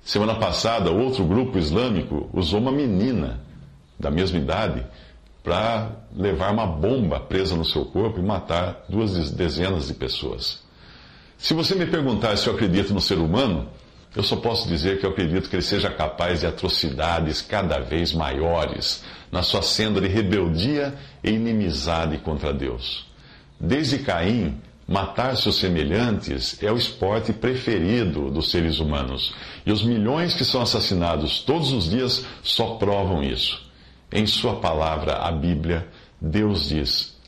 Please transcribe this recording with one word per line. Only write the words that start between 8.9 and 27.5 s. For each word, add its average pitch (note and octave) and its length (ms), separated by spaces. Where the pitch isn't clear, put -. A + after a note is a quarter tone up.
dez-, E2 160
dezenas E2 600
de C#2+ 40
pessoas. B1 720
Se - 160
você E3 220
me F3 100
perguntar A#2+ 500
se - 120
eu G#2+ 80
acredito G2 400
no F2+ 40
ser F2 200
humano, E2 500
eu G#2 80
só A2 140
posso - 300
dizer F2 320
que - 60
eu F#3+ 60
acredito F2+ 360
que - 80
ele F2+ 60
seja G2+ 300
capaz F2 480
de F2 80
atrocidades D#2+ 920
cada F2+ 380
vez D2+ 340
maiores D#2 920
na F2+ 120
sua G2+ 180
senda G#2 400
de G2+ 60
rebeldia G#2 880
e G2+ 60
inimizade E2+ 880
contra D2+ 340
Deus. C2 540
Desde C3 400
Caim, F#2 580
matar A2 500
seus G2+ 200
semelhantes E2+ 1040
é G#2 80
o A2+ 60
esporte A2 560
preferido G#2 1000